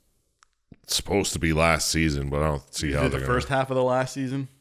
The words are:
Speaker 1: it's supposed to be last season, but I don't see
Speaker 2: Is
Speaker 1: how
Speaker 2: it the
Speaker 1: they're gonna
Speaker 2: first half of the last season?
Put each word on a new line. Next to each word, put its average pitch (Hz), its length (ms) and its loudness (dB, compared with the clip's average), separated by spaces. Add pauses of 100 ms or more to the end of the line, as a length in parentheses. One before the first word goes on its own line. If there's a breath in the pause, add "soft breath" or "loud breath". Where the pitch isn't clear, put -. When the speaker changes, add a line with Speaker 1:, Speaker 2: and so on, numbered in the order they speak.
(840)
Speaker 1:
it's - 100 -4
supposed 92 380 0
to - 60 -2
be 80 140 2
last 78 380 2
season, 73 400 0
but 71 120 0
I 78 40 2
don't 73 280 -4
see 78 160 -2
Speaker 2:
Is 67 60 0
Speaker 1:
how 73 60 0
Speaker 2:
it - 20 2
the 71 60 4
Speaker 1:
they're 67 100 -2
gonna 90 120 -2
Speaker 2:
first 123 160 0
half 135 220 0
of 131 60 -2
the 127 60 2
last 127 320 0
season? 135 340 -4 (120)